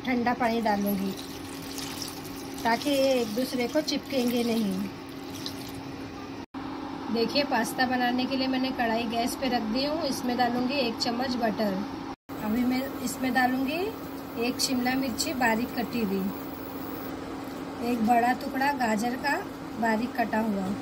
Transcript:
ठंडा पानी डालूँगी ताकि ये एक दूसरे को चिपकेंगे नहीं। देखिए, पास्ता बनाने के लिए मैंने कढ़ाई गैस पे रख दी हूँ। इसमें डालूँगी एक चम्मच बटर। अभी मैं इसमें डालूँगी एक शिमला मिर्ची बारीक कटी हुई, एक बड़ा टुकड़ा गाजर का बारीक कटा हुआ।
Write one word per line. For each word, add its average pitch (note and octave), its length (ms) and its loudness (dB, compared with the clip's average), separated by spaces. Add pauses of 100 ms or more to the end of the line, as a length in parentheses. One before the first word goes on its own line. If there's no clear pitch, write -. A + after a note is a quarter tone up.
ठंडा A#3+ 300 2
पानी A#3 280 2
डालूँगी G3+ 480 2 (1500)
ताकि A#3 280 2
ये C4+ 220 6
एक A#3 220 2
दूसरे B3 340 0
को D4+ 140 4
चिपकेंगे B3 600 0
नहीं। A3 280 2 (2500)
देखिए, A#3 300 2
पास्ता C4 420 2
बनाने B3 380 2
के C4 120 0
लिए C4 120 2
मैंने C4 240 2
कढ़ाई A#3 360 2
गैस A#3 320 0
पे C4 80 0
रख A#3+ 200 2
दी C4 160 2
हूँ। D#4 200 0
इसमें B3 320 0
डालूँगी B3 400 2
एक A#3 220 2
चम्मच B3 380 0
बटर। G#3+ 400 2 (680)
अभी A#3 200 2
मैं B3+ 180 2 (200)
इसमें B3+ 320 -2
डालूँगी C4 440 2 (600)
एक B3+ 220 0
शिमला B3+ 340 2
मिर्ची C4+ 400 0
बारीक A#3+ 420 2
कटी A#3+ 260 -2
हुई, G3 200 2 (1600)
एक A#3 220 2
बड़ा A#3+ 280 6
टुकड़ा C#4 440 0
गाजर A#3+ 400 2
का D4 180 0 (440)
बारीक A3+ 360 2
कटा A3 240 2
हुआ। G3 260 0 (160)